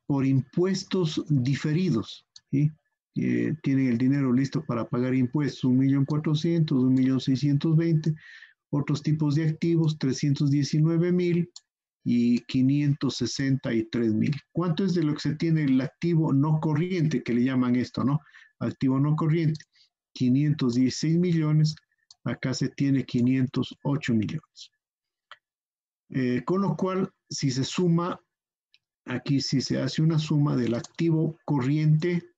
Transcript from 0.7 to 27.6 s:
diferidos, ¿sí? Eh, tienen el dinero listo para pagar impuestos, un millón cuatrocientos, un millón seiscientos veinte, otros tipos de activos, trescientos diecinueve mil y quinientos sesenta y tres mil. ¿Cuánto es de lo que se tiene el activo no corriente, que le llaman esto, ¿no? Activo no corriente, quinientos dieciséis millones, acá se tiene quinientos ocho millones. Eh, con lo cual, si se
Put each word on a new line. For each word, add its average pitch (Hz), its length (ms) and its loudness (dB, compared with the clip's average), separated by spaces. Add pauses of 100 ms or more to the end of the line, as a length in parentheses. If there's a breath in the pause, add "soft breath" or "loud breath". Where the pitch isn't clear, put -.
diferidos, 143 960 0 (260)
¿sí? 147 200 2 (440)
Eh, 120 460 -2
tienen 135 280 0
el 117 100 0
dinero 131 340 2
listo 135 320 0
para 113 240 -4
pagar 123 240 -2
impuestos, 131 520 -2
un 127 120 4
millón 135 260 4
cuatrocientos, 151 800 0
un 131 120 4
millón 131 240 2
seiscientos 143 580 0
veinte, 160 380 0 (560 loud breath)
otros 143 320 -2
tipos 151 320 0
de 160 120 0
activos, 160 520 0
trescientos 139 500 0
diecinueve 156 600 2
mil 175 400 0 (520)
y 120 420 2
quinientos 143 720 0
sesenta 135 540 -4
y 113 120 0
tres 113 320 -2
mil. 113 200 0 (160)
¿Cuánto 170 320 -2
es 180 120 0
de 170 80 2
lo 151 100 0
que 151 60 -6
se 143 160 -4
tiene 160 300 0
el 131 140 2
activo 160 540 0
no 151 260 2
corriente, 165 600 0
que 117 140 -2
le 120 80 2
llaman 127 320 2
esto, 117 280 -2
¿no? 143 160 0 (380 loud breath)
Activo 131 420 -2
no 151 160 0
corriente, 156 480 0 (500 soft breath)
quinientos 135 600 2
dieciséis 127 460 0
millones, 156 560 2 (480)
acá 123 320 -4
se 131 140 -2
tiene 139 360 0
quinientos 127 800 0
ocho 135 320 -2
millones. 82 560 -6 (1400)
Eh, 123 360 -2
con 190 160 0
lo 170 140 -2
cual, 185 380 -4 (160)
si 143 220 -4
se 131 120 -4